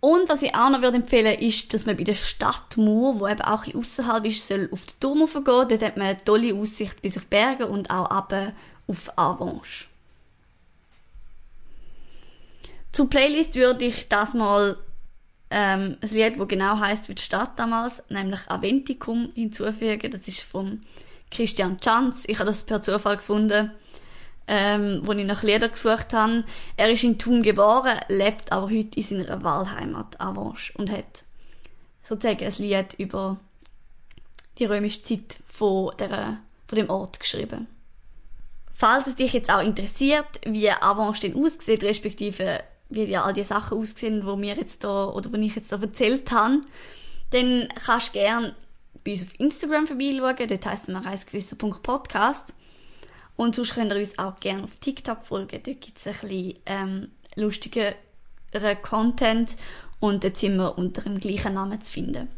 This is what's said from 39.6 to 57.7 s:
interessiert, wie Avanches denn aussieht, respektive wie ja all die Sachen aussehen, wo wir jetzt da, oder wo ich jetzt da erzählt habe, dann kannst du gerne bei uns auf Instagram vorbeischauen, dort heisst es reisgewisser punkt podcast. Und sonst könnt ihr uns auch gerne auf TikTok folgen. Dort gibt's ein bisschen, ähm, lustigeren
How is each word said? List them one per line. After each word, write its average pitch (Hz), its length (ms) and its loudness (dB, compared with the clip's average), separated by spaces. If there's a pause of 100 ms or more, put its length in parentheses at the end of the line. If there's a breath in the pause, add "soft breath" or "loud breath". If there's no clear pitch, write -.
interessiert, 277 640 2 (180)
wie 214 240 2
Avanches 208 520 2
denn 196 160 -2
aussieht, 254 480 2
respektive 202 800 -2 (280)
wie 214 120 0
ja 196 180 0
all 196 100 2
die 196 120 -2
Sachen 208 340 -2
aussehen, 214 480 -4
wo 196 140 -2
wir 202 160 -4
jetzt - 260 -8
da, 196 220 0
oder 202 280 -6
wo 226 40 -4
ich 214 180 0
jetzt 214 160 -10
da 208 60 -4
erzählt 220 560 0
habe, 240 280 4 (720 loud breath)
dann 247 380 4 (160)
kannst 247 240 2
du - 60 -12
gerne 214 420 2 (480)
bei 202 80 -4
uns 185 100 -4
auf - 160 -14
Instagram 302 480 2
vorbeischauen, 262 600 -2
dort 196 180 -4
heisst 196 220 -6
es 185 180 -6
reisgewisser 196 480 -8
punkt - 300 -6
podcast. 247 680 -2 (880 soft breath)
Und 233 140 2
sonst 233 180 -2
könnt 220 180 0
ihr 202 80 0
uns 202 200 -6
auch 190 200 -6
gerne 196 260 -4
auf 208 180 -16
TikTok 254 420 -6
folgen. 202 400 -8
Dort 269 160 -10
gibt's - 260 -14
ein 208 60 -8
bisschen, 190 540 -8
ähm, 190 420 -6 (280)
lustigeren 214 580 -2 (880)